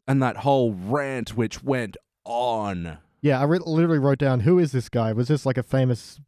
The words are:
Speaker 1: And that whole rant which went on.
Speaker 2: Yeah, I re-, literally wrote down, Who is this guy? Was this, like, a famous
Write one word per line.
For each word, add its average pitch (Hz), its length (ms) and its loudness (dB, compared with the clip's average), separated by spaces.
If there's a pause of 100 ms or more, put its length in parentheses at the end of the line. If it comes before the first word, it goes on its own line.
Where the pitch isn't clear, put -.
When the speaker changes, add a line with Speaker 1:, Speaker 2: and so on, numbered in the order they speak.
Speaker 1:
And 135 160 2
that 120 140 -2
whole 135 360 2
rant 120 640 -4
which 110 300 -2
went 123 320 -4 (360)
on. 104 640 -4 (240)
Speaker 2:
Yeah, 139 200 2
I - 20 -2
re-, 160 220 2
literally 165 340 2
wrote 139 200 2
down, 131 220 2
Who 170 180 4
is 160 120 2
this 127 160 -2
guy? 113 240 -2
Was 117 160 -2
this, 147 180 0
like, 127 120 0
a 123 60 -2
famous 127 640 0